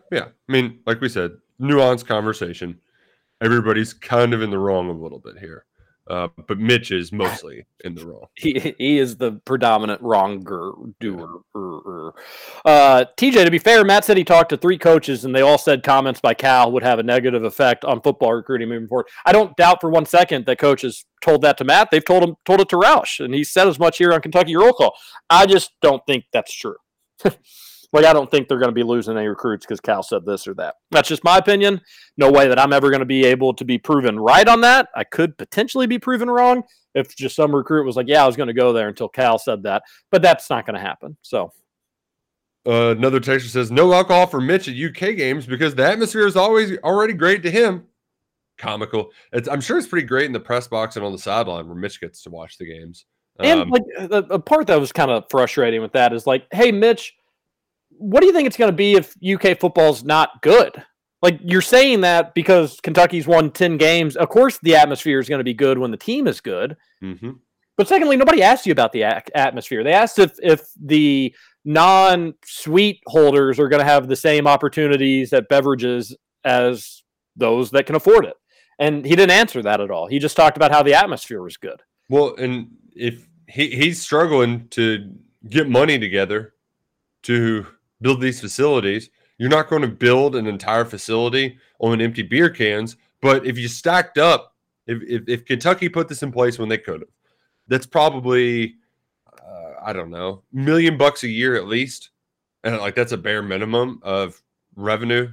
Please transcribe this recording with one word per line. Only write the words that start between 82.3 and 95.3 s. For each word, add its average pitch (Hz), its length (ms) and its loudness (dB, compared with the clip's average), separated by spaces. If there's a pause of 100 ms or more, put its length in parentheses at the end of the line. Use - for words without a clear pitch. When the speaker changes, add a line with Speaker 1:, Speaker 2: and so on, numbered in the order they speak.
Speaker 1:
and 123 320 -8 (260)
if 120 320 -8 (220)
he, 143 220 -4
he's 165 300 -2
struggling 131 680 0
to 107 440 -4 (360)
get 143 200 -2
money 135 300 2
together 101 560 -6 (720)
to 113 420 -2 (340)
build 127 200 -2
these 123 200 -6
facilities, 113 720 -4 (280)
you're 123 120 -2
not 156 180 0
gonna 147 200 -2
build 127 460 0
an 113 120 -6
entire 110 400 -4
facility 120 720 -6 (200)
on 113 220 -2
empty 117 220 -4
beer 147 260 0
cans. 113 480 -4 (240)
But 131 240 2
if 123 140 -8
you 120 100 -8
stacked 170 480 -4
up, 151 380 0 (320)
if, 117 160 -8
if, 113 260 -8
if 117 160 -4